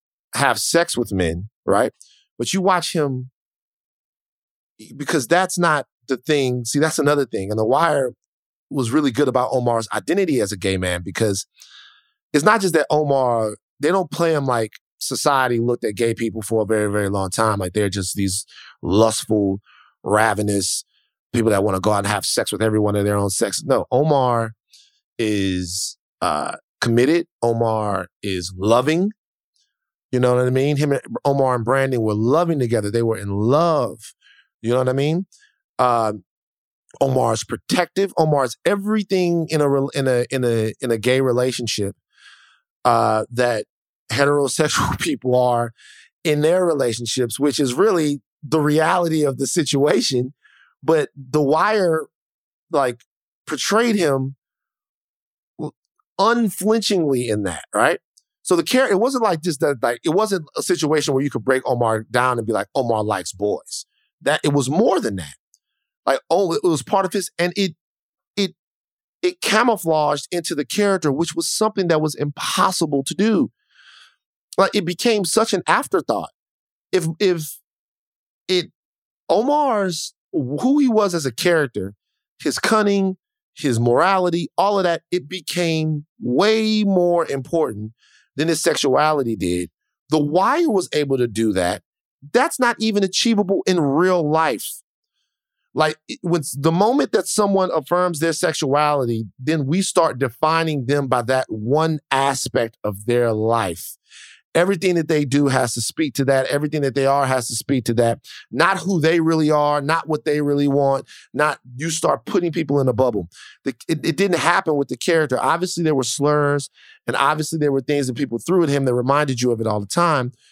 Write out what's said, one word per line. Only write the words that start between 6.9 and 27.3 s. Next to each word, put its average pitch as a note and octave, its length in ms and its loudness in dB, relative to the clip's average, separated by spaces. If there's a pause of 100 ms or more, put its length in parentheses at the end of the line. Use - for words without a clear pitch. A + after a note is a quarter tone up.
another C#3+ 260 2
thing. G2 260 -6
And G#2+ 80 -2
The A2 60 0
Wire C#3 480 0 (560)
was A#2+ 220 -2
really D3 200 2
good C3 160 0
about B2 260 0
Omar's A#2+ 400 0
identity C#3+ 480 0
as G2 100 -2
a G2+ 60 -8
gay F#2+ 200 -2
man F2+ 260 -4
because G2 420 -2 (880)
it's C#3+ 100 2
not G#3+ 180 4
just F3+ 120 0
that D3+ 160 2
Omar, C3 680 0 (240)
they C#3+ 100 0
don't F#3 220 0
play E3 220 0
him C#3+ 120 0
like A#2 280 -2 (260)
society C3 600 0
looked A#2+ 240 -2
at G#2+ 120 -2
gay A#2 180 0
people A2 280 -6
for A2 220 0
a - 20 -2
very, G#2+ 260 0
very G2+ 180 0
long G2 200 -2
time. A2 300 0
Like, F#2 140 -6
they're G2+ 160 0
just F#2 260 -6
these F#2+ 300 -2 (360)
lustful, G2+ 800 0 (420)
ravenous G#2 800 0 (480)
people A2+ 200 2
that G2 120 2
wanna F#2+ 160 0
go G#2+ 120 0
out G2+ 80 2
and G2+ 80 -2
have G2+ 180 -2
sex - 260 -4
with G#2 100 -4
everyone G#2+ 340 0
of G2+ 100 0
their G#2 120 0
own G2+ 120 0
sex. - 340 -4
No, C3 280 0
Omar B2+ 600 0 (640)
is, F#2+ 800 -4 (240)
uh, D2+ 340 -2 (260)
committed. B2 460 2 (140)